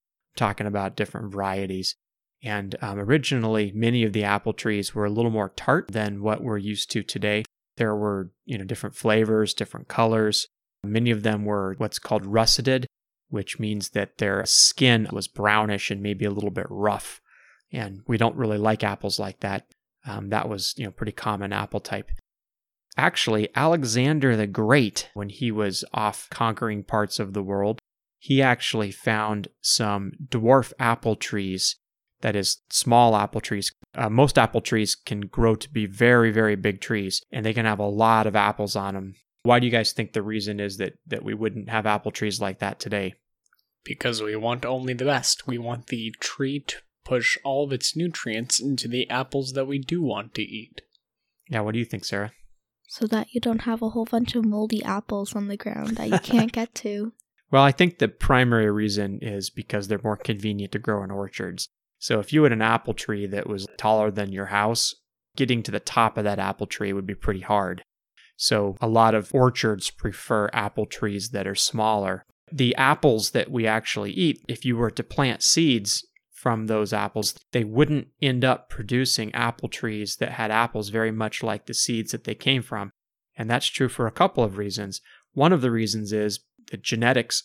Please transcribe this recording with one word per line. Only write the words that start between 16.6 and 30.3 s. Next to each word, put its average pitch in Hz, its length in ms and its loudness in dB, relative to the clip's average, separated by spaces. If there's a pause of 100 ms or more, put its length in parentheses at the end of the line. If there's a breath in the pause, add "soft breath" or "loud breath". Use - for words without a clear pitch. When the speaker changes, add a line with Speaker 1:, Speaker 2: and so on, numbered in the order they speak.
Speaker 1:
rough. 101 520 -2 (520 soft breath)
And 101 340 -8
we 113 120 2
don't 113 180 2
really 107 220 0
like 110 260 2
apples 101 340 -2
like 98 220 -8
that. 98 260 -4 (400)
Um, 101 220 -8
that 110 200 -2
was, 98 280 -6
you 123 80 -8
know, 98 60 -8
pretty 104 220 -6
common 101 400 -4
apple 101 280 -4
type. - 300 -8 (880)
Actually, 113 580 2
Alexander 135 840 2
the 107 100 2
Great, 110 680 2
when 101 160 -8
he 117 220 -4
was 104 420 -2
off 107 380 -2
conquering 110 520 0
parts 104 360 -2
of 98 160 -4
the 104 80 -4
world, 101 360 0 (400)
he 135 220 2
actually 120 500 0
found 107 580 -2 (120)
some 101 520 0 (160)
dwarf 120 500 4